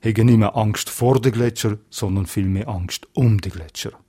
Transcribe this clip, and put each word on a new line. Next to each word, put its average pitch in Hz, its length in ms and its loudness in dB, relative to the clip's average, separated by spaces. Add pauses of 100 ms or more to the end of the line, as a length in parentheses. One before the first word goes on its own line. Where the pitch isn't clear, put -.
hege 113 240 2
nicht 120 140 6
mehr 104 180 2
Angst 107 320 -2
vor 127 320 2
den 123 120 0
Gletscher, 113 440 -2 (140)
sondern 98 340 -2
vielmehr 95 420 -2
Angst 92 460 -8
um 110 300 2
die 95 80 -6
Gletscher. 85 400 -12 (180)